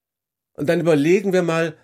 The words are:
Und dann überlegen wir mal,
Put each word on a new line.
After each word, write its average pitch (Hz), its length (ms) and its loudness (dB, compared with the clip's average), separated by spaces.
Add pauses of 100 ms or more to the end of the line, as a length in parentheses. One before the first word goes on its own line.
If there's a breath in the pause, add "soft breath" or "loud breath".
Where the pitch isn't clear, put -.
(540)
Und 143 140 -8
dann 170 120 0
überlegen 170 540 2
wir 180 100 2
mal, 165 400 -4